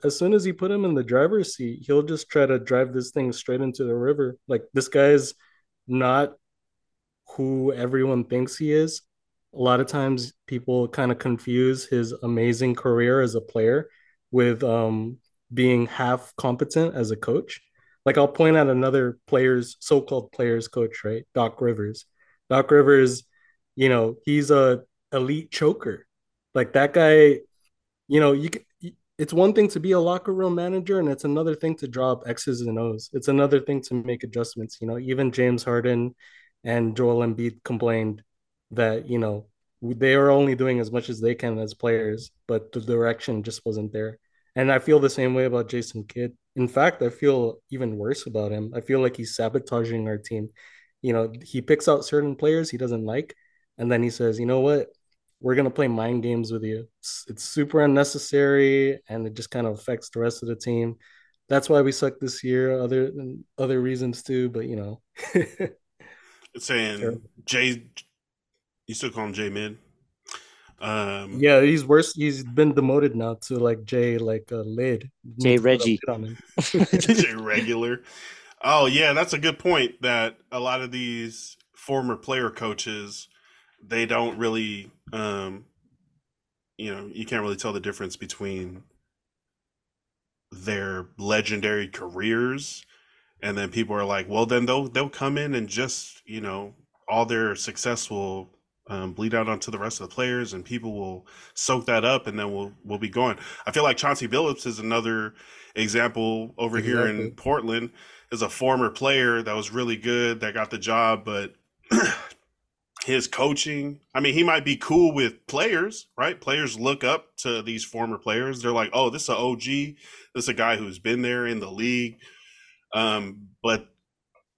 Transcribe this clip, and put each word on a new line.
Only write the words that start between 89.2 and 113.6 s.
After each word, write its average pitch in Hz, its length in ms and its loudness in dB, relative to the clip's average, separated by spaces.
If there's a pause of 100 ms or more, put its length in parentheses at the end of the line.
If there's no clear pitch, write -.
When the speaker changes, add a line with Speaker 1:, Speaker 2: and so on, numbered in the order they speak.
Speaker 2:
their 95 560 -8 (100)
legendary 104 720 -2
careers, 113 1000 -4 (560)
and 101 160 -6
then 98 120 -4
people 104 260 -4
are 101 100 0
like, 98 240 -2
"Well, 110 160 0
then 120 200 0
they'll, 135 220 0
they'll 135 220 -4
come 139 280 -4
in 147 180 -4
and 110 120 -4
just, - 580 -8
you 110 160 -12
know, 101 320 -10 (360)
all 113 160 2
their 113 300 0
success - 540 -6
will, 95 400 -8 (380)
um, 92 260 -8
bleed 110 200 -4
out 113 160 0
onto 107 220 -6
the 107 80 -8
rest 110 220 -8
of 92 80 -12
the - 60 -20
players, 123 380 -4
and 90 100 -12
people 113 340 -10
will 95 300 -12 (260)
soak 127 340 -2
that 113 180 2
up, 127 220 0
and 107 120 -8
then 101 140 -6
we'll, 101 180 -10 (140)
we'll 104 140 -8
be 104 100 -6
going." 120 280 -2 (280)
I 127 60 -4
feel 151 120 2
like 131 140 2
Chauncey 139 300 -2
Billups 139 400 -2
is 110 120 -8
another 110 540 -2 (420)
example 113 840 -2
over 117 220 -4
here 117 280 0
in 107 80 -4
Speaker 1:
Exactly. 113 160 -6
Speaker 2:
Portland, 117 600 -4 (400)
is 117 100 -8
a 104 80 -2
former 127 400 0
player 127 520 0
that 113 140 -6
was 101 160 -6
really 117 260 -4
good, 120 440 -2
that 107 120 -6
got 110 160 -4
the 117 80 -10
job, 113 480 0
but 101 280 -6 (380)
<clears throat> - 1120 -4
his 131 220 0
coaching, 143 720 -4 (160)